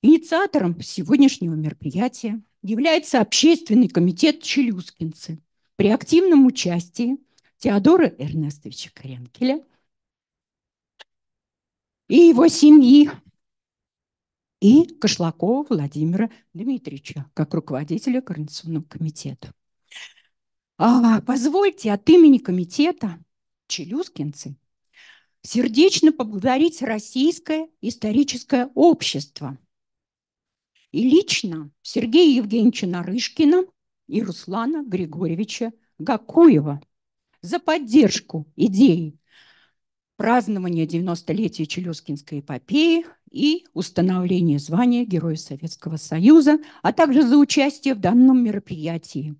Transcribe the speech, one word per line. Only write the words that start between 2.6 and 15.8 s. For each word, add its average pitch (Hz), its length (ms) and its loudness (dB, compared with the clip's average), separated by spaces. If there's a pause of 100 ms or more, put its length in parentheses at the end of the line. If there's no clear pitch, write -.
является 262 580 -2
общественный 254 680 2
комитет 190 540 0
«Челюскинцы» 180 1000 -8 (320)
при 196 140 0
активном 311 580 4
участии 233 720 -4 (400)
Теодора 277 600 2
Эрнестовича 147 760 -10
Кренкеля 135 680 -8 (2500)
и - 80 2
его 330 320 6
семьи, 294 600 8 (1500)
и 277 260 6
Кошлакова 202 800 -4
Владимира 165 600 -4 (240)